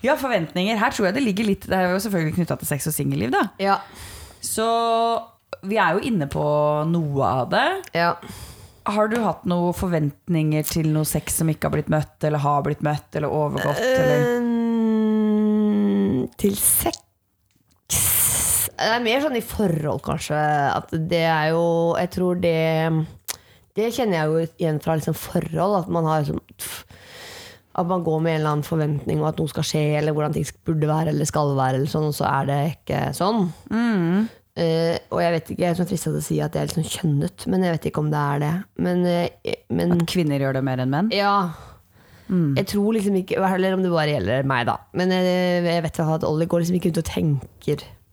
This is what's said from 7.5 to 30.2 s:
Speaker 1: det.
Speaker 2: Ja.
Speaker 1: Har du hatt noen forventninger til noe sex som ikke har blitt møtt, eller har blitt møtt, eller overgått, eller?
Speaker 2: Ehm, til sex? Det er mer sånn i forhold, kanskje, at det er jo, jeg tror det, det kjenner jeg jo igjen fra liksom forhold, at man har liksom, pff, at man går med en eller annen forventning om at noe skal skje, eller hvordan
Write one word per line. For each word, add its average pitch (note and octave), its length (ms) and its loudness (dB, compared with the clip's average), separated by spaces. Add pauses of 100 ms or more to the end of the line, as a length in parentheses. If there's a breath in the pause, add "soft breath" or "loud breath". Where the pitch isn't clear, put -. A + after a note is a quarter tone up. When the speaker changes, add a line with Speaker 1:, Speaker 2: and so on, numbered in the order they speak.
Speaker 1:
det. E4 320 0 (120)
Speaker 2:
Ja. E3+ 220 2 (680 loud breath)
Speaker 1:
Har G#3 240 2
du A#3 140 0
hatt F3+ 240 -2
noen F3 260 0
forventninger D#3 960 0
til D#3+ 240 0
noe D#3 160 2
sex - 320 -4
som E3 100 2
ikke D3+ 220 0
har D3+ 60 -2
blitt D3+ 120 -4
møtt, D3+ 360 -2
eller D3+ 180 0
har C#3+ 220 2
blitt D3 180 -2
møtt, D3 320 -2
eller D3+ 160 -2
overgått, D3 480 0
eller? B3+ 480 2 (100)
Speaker 2:
Ehm, G#3+ 2000 2
til G3+ 200 0
sex? - 420 0 (920)
Det - 1000 0
er A#3 140 2
mer A#3+ 180 2
sånn C#4+ 160 0
i A3+ 60 -4
forhold, D#3 580 -2
kanskje, D3+ 320 -4 (400)
at - 160 -4
det D#3+ 320 0
er D#3+ 300 2
jo, E3+ 480 2
jeg F3+ 100 -2
tror F3+ 320 0
det, D#3+ 640 2 (680 loud breath)
det A3+ 180 0
kjenner G#3+ 240 0
jeg D#3 80 0
jo D#3 80 0 (240)
igjen D#3 240 0
fra D#3+ 160 0
liksom D3+ 160 -2
forhold, E3 680 -2
at G3 80 -8
man E3 160 2
har D#3 160 2
liksom, D3+ 160 -4 (180)
pff, - 240 -12 (960 loud breath)
at F3+ 80 0
man F3+ 160 0
går D#3+ 180 0
med E3 140 2
en D#3 60 0
eller D3+ 160 0
annen D3 100 -2
forventning D3+ 560 0
om D#3 60 0
at D#3 100 -4
noe D#3+ 100 0
skal D#3+ 140 -4
skje, D3+ 220 0 (160)
eller D3+ 120 0
hvordan D3+ 220 -2